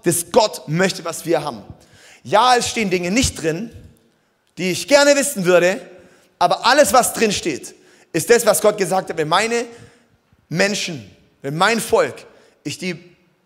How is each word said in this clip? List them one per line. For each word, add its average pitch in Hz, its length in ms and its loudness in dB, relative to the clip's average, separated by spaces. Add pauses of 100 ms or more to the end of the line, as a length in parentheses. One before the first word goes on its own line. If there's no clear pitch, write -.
das - 280 -2
Gott 214 360 0
möchte, 175 360 -2
was 165 220 -10
wir 151 180 0
haben. 120 200 -10 (600)
Ja, 226 320 4
es 233 140 -2
stehen 208 220 -4
Dinge 175 180 -2
nicht 240 320 -2
drin, 165 300 -6 (880)
die 180 120 -2
ich - 160 -6
gerne 285 280 6
wissen 269 280 -4
würde, 180 380 2 (560)
aber 180 280 0
alles, 254 280 4
was 240 200 2
drin 214 180 0
steht, - 420 -6 (400)
ist 160 160 -4
das, 233 160 4
was 208 160 2
Gott 208 160 2
gesagt 185 320 -2
hat, 175 80 -8
wenn 151 100 -2
meine 220 380 0 (840)
Menschen, 170 600 -4 (320)
wenn 143 160 -8
mein 214 220 0
Volk, 160 360 0 (480)
ich 147 140 -10
die 180 160 -8 (520)